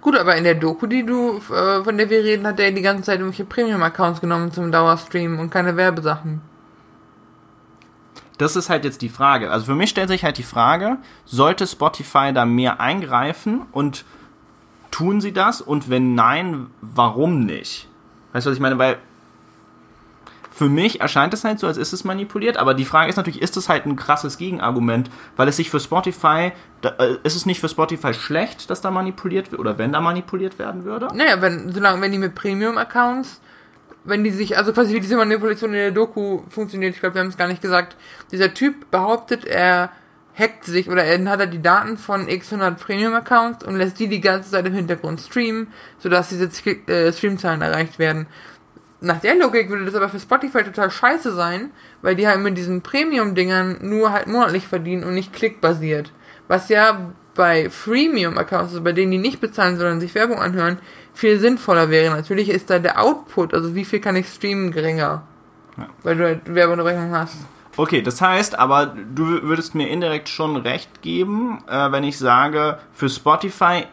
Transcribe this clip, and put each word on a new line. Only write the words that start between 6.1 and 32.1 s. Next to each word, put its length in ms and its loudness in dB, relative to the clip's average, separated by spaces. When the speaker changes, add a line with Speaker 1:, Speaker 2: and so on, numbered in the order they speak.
Speaker 2:
Das 160 0
ist 160 -2
halt 140 0
jetzt 180 -6
die 60 -2
Frage. 420 2
Also 160 0
für 80 0
mich 160 2
stellt 200 -2
sich 120 -2
halt 160 -2
die 60 -8
Frage, 540 2
sollte 420 2
Spotify 640 0
da 120 4
mehr 360 2
eingreifen 840 -2
und 320 -4
tun 280 0
sie 120 -4
das? 280 0
Und 300 -4
wenn 240 2
nein, 540 0
warum 640 2
nicht? 440 -6
Weißt 140 -4
du, 40 0
was 60 0
ich 60 -4
meine? 160 2
Weil 200 2
für 140 2
mich 320 2
erscheint 320 2
es 120 -4
halt 140 -2
so, 80 -4
als 120 -2
ist 160 -6
es 100 -8
manipuliert, 540 -2
aber 160 4
die 100 -2
Frage 240 4
ist 80 -2
natürlich, 240 -4
ist 160 -2
es 140 -2
halt 160 0
ein 100 -2
krasses 400 -2
Gegenargument, 760 -2
weil 140 4
es 80 2
sich 140 -2
für 100 0
Spotify, 720 0
da, 160 0
äh, 240 2
ist 140 -2
es 100 -4
nicht 120 0
für 120 -2
Spotify 420 -2
schlecht, 560 -4
dass 140 -6
da 80 -2
manipuliert 600 -4
wird, 80 -8
oder 200 -2
wenn 140 -2
da 100 0
manipuliert 560 -4
werden 260 -8
würde? 300 -6
Speaker 1:
Naja, 260 4
wenn, 320 0
solange, 300 2
wenn 100 0